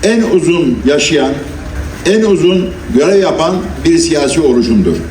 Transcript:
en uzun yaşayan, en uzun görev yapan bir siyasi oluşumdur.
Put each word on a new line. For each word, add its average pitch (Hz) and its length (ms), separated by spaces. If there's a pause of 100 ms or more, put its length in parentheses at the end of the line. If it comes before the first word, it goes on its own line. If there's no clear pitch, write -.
en 226 180
uzun 165 560 (100)
yaşayan, 143 440 (720)
en 220 180
uzun 185 460 (260)
görev 180 260
yapan 180 340 (300)
bir 165 120
siyasi 160 440
oluşumdur. 104 540 (140)